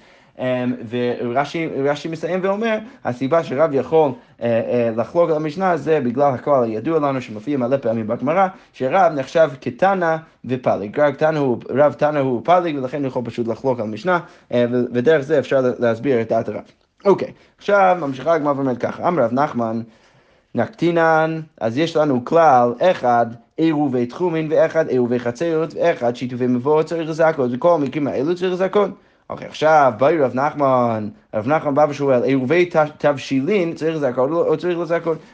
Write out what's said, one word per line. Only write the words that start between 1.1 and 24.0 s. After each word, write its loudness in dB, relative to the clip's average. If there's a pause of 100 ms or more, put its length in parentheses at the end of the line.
רש"י -4
מסיים -6
ואומר, -2 (280)
הסיבה 0
שרב 0
יכול, 2 (300)
אה, -2
אה, 0
לחלוק 0
על 2
המשנה -2
זה 0
בגלל 0
הכלל 2
הידוע -2
לנו -2
שמופיע -6
מלא 0
פעמים -2
בגמרא, 0 (260)
שרב 2
נחשב 2 (120)
כתנא 0 (300)
ופליג. -2
רב 4
תנא 0
הוא, 0 (120)
רב 4
תנא 0
הוא 0
פליג, 2
ולכן -6
הוא -4
יכול -4
פשוט -6
לחלוק -2
על -4
המשנה, -2 (320)
אה, 2
ו-, 0 (100)
ודרך 4
זה 0
אפשר 0
לה-, 2
להסביר 0
את -6
דעת -2
הרב. -8 (440)
אוקיי, 2 (260)
עכשיו 2
ממשיכה -2
הגמרא 0
ואומרת -2
ככה, -4
אמר 2
רב 0
נחמן, -2 (760)
נקטינן, 0 (180)
אז -4
יש -2
לנו 0
כלל 4
אחד, 2 (320)
עירובי 0